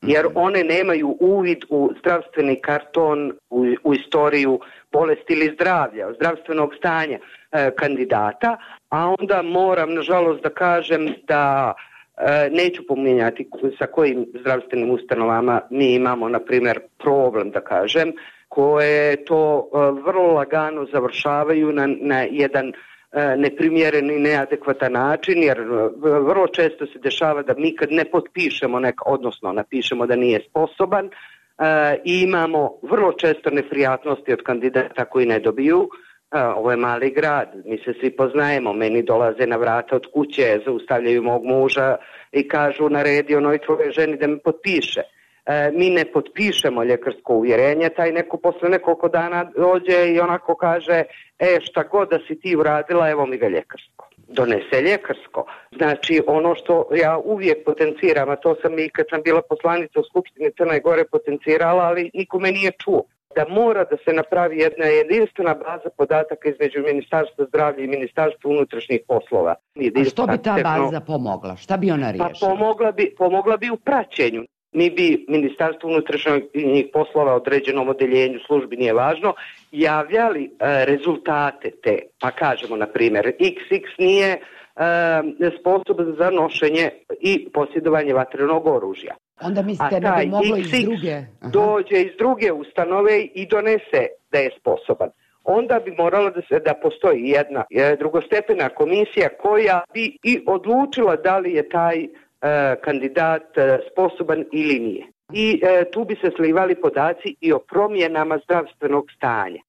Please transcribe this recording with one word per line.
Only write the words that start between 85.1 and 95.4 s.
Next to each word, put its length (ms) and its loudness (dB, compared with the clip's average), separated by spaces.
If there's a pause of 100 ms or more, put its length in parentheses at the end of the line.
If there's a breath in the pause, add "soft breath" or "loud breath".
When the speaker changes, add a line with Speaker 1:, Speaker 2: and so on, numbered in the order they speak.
Speaker 1:
sposoban 600 0
za 100 4
nošenje 600 0 (320)
i 320 -2
posjedovanje 600 0
vatrenog 540 0
oružja. 480 -2 (260)
Speaker 2:
Onda 200 -2
mislite 340 -2
Speaker 1:
A 40 2
Speaker 2:
da 100 0
bi 60 4
Speaker 1:
taj 100 2
Speaker 2:
moglo 320 2
iz 100 -2
Speaker 1:
X 60 -4
X 120 2
Speaker 2:
druge? 280 -2
Aha. 400 -12
Speaker 1:
dođe 480 4
iz 160 0
druge 340 2
ustanove 720 0
i 260 -8
donese 540 0 (300)
da 80 2
je 100 0 (100)
sposoban. 500 -2 (340)